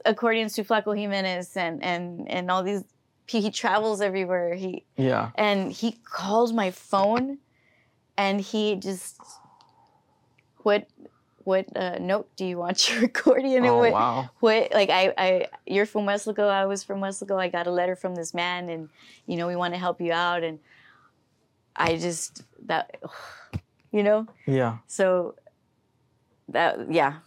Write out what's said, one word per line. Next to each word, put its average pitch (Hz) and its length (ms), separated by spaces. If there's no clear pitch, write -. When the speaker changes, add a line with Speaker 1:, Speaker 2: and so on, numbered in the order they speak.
Speaker 1:
accordions 220 480
to 208 100
Flaco 214 340
Jimenez 190 560
and, 170 300
and, 175 460
and 180 200
all 185 120
these. 196 200
He, 226 140
he 208 100
travels 214 500
everywhere. 180 560
He 190 280
Speaker 2:
Yeah. 117 400
Speaker 1:
and 202 340
he 220 220
called 226 500
my 202 180
phone, 233 680
and 196 220
he 214 360
just, 190 400
"What, 208 240
what, 190 220
uh, 180 220
note 190 380
do 190 80
you 180 140
want 175 320
<laughs> - 20
your 233 120
accordion?" 262 600
And - 20
Speaker 2:
Oh, 240 120
Speaker 1:
what, 233 140
Speaker 2:
wow. 233 380
Speaker 1:
what, 220 320
like, 196 180
I, 185 260
I, 185 300
you're 202 200
from 214 200
Westlaco. 208 420
I 196 180
was 196 160
from 196 180
Westlaco. 196 400
I 180 80
got 170 180
a 175 40
letter 180 260
from 180 180
this 165 200
man, 180 340
and, 160 200
you 180 100
know, 170 100
we 175 100
wanna 175 220
help 175 220
you 170 120
out. 175 300
And 160 160
I 165 220
just, 165 460
that, - 300
<sighs> - 500
you 208 100
know? 214 240
Speaker 2:
Yeah. 123 400
Speaker 1:
So 185 480
that, - 420
yeah. 147 240